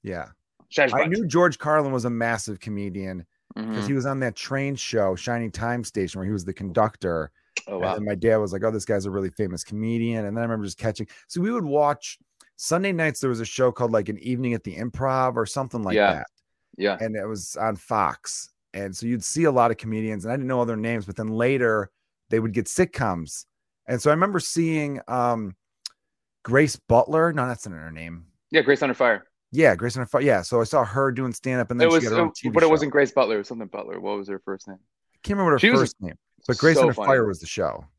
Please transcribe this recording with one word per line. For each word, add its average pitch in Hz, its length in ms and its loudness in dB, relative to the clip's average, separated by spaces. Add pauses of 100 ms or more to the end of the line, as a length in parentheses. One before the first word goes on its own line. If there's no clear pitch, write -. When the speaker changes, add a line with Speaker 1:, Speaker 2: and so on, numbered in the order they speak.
Speaker 1:
Yeah. 87 260 -8 (400)
Speaker 2:
Shut 147 160 2
his 123 80 0
Speaker 1:
I 135 100 2
Speaker 2:
butt. 156 60 0
Speaker 1:
knew 202 180 0
George 165 320 4
Carlin 151 340 2
was 123 120 -2
a 123 40 0
massive 117 500 -2
comedian 98 680 -8 (460)
'cause 107 140 -4
Speaker 2:
Mm-hmm. - 20 -4
Speaker 1:
he 139 60 0
was 131 120 -2
on 135 160 -2
that 120 140 -2
train 139 400 -4
show, 101 400 0
Shining 117 360 -4
Time 117 320 -4
Station, 95 360 -4
where 92 80 -6
he 104 60 -2
was 95 120 -4
the 92 80 -6
conductor. 90 760 -2 (360)
Speaker 2:
Oh, 98 120 -8
Speaker 1:
And 90 80 -2
Speaker 2:
wow. 92 80 -2
Speaker 1:
then 104 100 -6
my 104 100 -4
dad 110 220 4
was 104 160 0
like, 95 100 -4
"Oh, 110 80 2
this 107 140 -6
guy's 101 200 0
a 101 60 -4
really 95 200 -2
famous 90 320 -4
comedian." 113 600 -2
And 101 120 -6
then 117 60 -2
I - 20 -2
remember 113 200 -4
just 92 140 -10
catching, 110 280 -4 (200)
so - 140 -6
we 208 100 0
would 233 140 -2
watch 147 540 0 (380)
Sunday 190 360 -2
nights. 160 280 -2
There 135 80 0
was 117 120 -2
a 110 40 -4
show 127 260 2
called, 120 200 0
like, 107 180 2
An 104 100 -8
Evening 123 340 -2
at 110 100 -4
the 90 140 -8
Improv 127 580 -2
or 113 100 0
something 123 380 -6
like 101 120 -2
Speaker 2:
Yeah. 104 100 6
Speaker 1:
that. 82 220 0 (500)
Speaker 2:
Yeah. 98 220 0
Speaker 1:
And 110 180 -4
it 98 100 -6
was 104 300 -10
on 107 200 -2
Fox. - 760 -4 (220)
And 98 220 -8
so 113 120 -10
you'd 117 160 -2
see 165 220 0
a 151 60 6
lot 120 200 6
of 110 60 -2
comedians, 110 480 -6
and 113 80 -4
I 135 40 -2
didn't 135 100 -4
know 127 140 0
other 117 160 0
names, 110 280 -4
but 95 120 -12
then 110 120 -6
later 113 640 0 (380)
they 110 100 2
would 110 140 -2
get 113 140 -2
sitcoms. 101 760 -2 (420)
And 123 140 -2
so 151 100 4
I - 20 6
remember 180 260 2
seeing, 156 680 -2
um, 117 480 -2 (880)
Grace 135 340 4
Butler. 156 560 4
No, 135 140 -2
that's 120 200 -8
not 90 100 -12
her 80 140 -14
name. 85 360 -14 (240)
Speaker 2:
Yeah, 156 100 4
Grace 135 200 4
Under 135 140 0
Fire. 117 300 2 (260)
Speaker 1:
Yeah, 131 240 6
Grace 107 220 -4
Under 127 100 -4
Fire. 143 140 2
Yeah, 127 200 4
so - 200 0
I 113 40 2
saw 123 200 2
her 131 260 0
doing 123 220 -4
stand-up, 127 380 -2
and 120 80 -4
then 160 80 6
Speaker 2:
It - 20 6
Speaker 1:
she 165 140 6
Speaker 2:
was, - 20 -2
Speaker 1:
got 214 80 0
her 175 80 2
own 160 100 0
Speaker 2:
it, - 40 -20
Speaker 1:
T 127 140 -6
V 113 40 -4
Speaker 2:
but 165 100 6
it 165 40 8
Speaker 1:
show. - 20 6
Speaker 2:
wasn't 151 220 4
Grace 143 200 4
Butler. 113 240 2
It 104 40 -2
was 101 80 -8
something 113 200 -10
Butler. 95 320 -10
What 101 180 -4
was 98 100 -8
her 98 120 -8
first - 280 -12
name? 95 120 -18 (340)
Speaker 1:
I - 100 -20
can't 202 140 -2
remember 180 160 4
what 127 80 4
her - 0 -
Speaker 2:
She 208 100 8
was 143 80 6
Speaker 1:
first - 220 2
name, 87 140 -10 (320)
but 123 100 0
Grace 151 220 6
Speaker 2:
so - 20 8
Speaker 1:
Under 120 120 6
Speaker 2:
funny. 107 180 0
Speaker 1:
Fire 123 140 6
was 95 140 -2
the - 80 -14
show. 80 380 -4 (140)